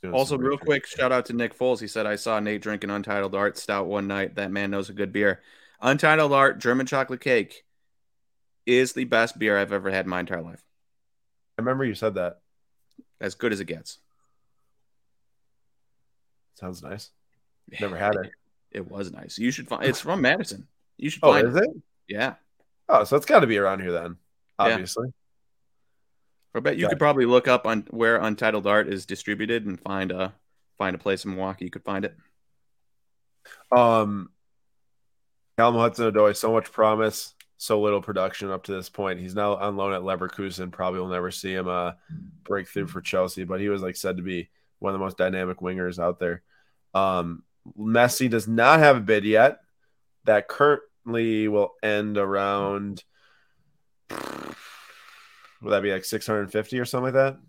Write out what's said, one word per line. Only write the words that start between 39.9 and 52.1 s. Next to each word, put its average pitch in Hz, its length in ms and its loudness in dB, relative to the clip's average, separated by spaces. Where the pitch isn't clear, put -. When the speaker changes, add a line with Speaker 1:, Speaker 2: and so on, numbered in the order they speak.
Speaker 1:
at 92 80 -4
Leverkusen. 92 720 -6
Probably 92 260 -4
will 92 100 -6
never 90 220 -4
see 95 220 -8
him, 92 160 -4
uh, 90 240 -4
break 98 240 -6
through 98 220 -8
for 92 120 -10
Chelsea, 92 440 -4
but 92 160 -6
he 101 80 -2
was, 101 140 -2
like, 92 120 -6
said 92 220 -6
to 90 60 -8
be 90 280 -8
one 98 120 -4
of 95 60 -4
the 98 60 -4
most 92 140 -8
dynamic 92 400 -2
wingers 90 440 -6
out 87 160 -2
there. 90 240 -4
Um, 90 500 -2
Messi 120 500 2
does 110 200 -2
not 120 320 8
have 143 160 10
a 117 40 -2
bid 104 240 2
yet. 110 360 6
That 107 240 4
currently 117 960 0
will 104 360 0
end 104 340 0